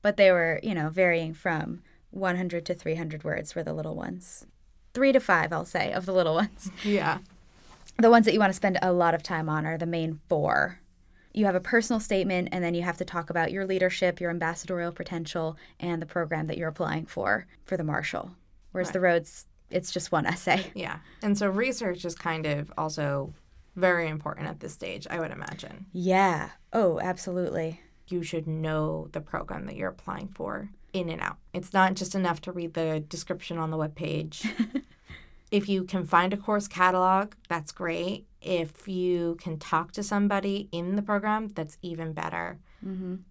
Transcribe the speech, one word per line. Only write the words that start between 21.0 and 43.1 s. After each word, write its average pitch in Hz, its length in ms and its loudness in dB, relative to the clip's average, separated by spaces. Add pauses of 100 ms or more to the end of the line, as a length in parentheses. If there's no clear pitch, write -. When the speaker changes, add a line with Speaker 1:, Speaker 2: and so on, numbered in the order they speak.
Speaker 2:
And 202 160 2
so 202 120 2
research 202 560 -2
is 170 100 -4
kind 160 300 -4
of 147 320 -2
also 147 560 -2 (420)
very 175 320 4
important 156 400 -6
at 151 140 -8
this 147 120 -10
stage, 92 360 -10
I 170 100 -4
would 160 120 -4
imagine. - 600 -10
Speaker 1:
Yeah. 180 600 2 (200)
Oh, 190 300 4
absolutely. 180 800 -4 (260)
Speaker 2:
You 175 160 -2
should 156 240 -4
know 156 640 -2
the 160 100 -6
program - 440 -8
that - 100 -10
you're - 140 -4
applying - 400 -10
for - 400 -8 (240)
in 180 160 -2
and 160 120 -8
out. - 160 -4 (160)
It's 180 200 -6
not 190 220 6
just 185 200 -4
enough 185 260 0
to 185 120 -8
read 170 220 -6
the 160 260 0
description 165 560 -6
on 160 140 -2
the 160 60 -2
webpage. 156 680 -4 (100)
Speaker 1:
<laughs> 233 280 -2 (680)
Speaker 2:
If 202 180 2
you 190 140 2
can 185 220 -2
find 180 280 4
a 202 40 -2
course 202 300 0
catalog, 185 680 4 (140)
that's 156 240 -4
great. 170 540 -4 (160)
If 165 460 -4
you 180 520 0
can 160 200 -6
talk 165 340 -2
to 208 100 -6
somebody 202 680 0
in 175 240 -2
the 208 80 0
program, 214 460 0
that's 165 340 -8
even 165 300 -6
better. - 440 -6 (280)
Speaker 1:
Mm-hmm. 185 320 -6 (140)